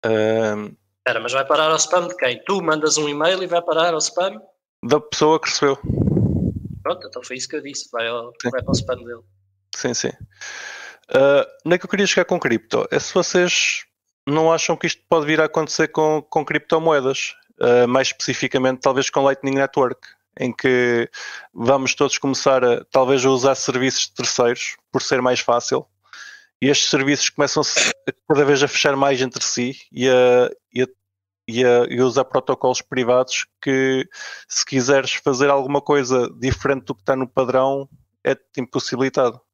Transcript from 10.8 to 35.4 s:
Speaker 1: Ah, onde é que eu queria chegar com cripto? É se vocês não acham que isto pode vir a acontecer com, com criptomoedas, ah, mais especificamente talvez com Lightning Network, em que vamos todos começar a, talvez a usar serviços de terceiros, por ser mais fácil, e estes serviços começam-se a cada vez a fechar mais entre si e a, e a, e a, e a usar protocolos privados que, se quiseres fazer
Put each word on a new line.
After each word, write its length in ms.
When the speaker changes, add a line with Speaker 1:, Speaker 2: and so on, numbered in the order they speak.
Speaker 1:
Ah, 380
onde 100
é 20
que 80
eu 40
queria 180
chegar 180
com 140
cripto? 520
É 80
se 140
vocês 720
não 260
acham 240
que 80
isto 240
pode 160
vir 160
a 40
acontecer 420
com, 340
com 240
criptomoedas, 880
ah, 280
mais 220
especificamente 720
talvez 280
com 140
Lightning 320
Network, 440
em 160
que 540
vamos 440
todos 240
começar 440
a, 220
talvez 400
a 60
usar 240
serviços 480
de 100
terceiros, 640
por 100
ser 200
mais 180
fácil, 480
e 60
estes 220
serviços 400
começam-se 600
a 40
cada 180
vez 160
a 60
fechar 280
mais 260
entre 220
si 360
e 180
a, 420
e 100
a, 40
e 180
a, 240
e 100
a 60
usar 200
protocolos 560
privados 640
que, 460
se 180
quiseres 480
fazer 360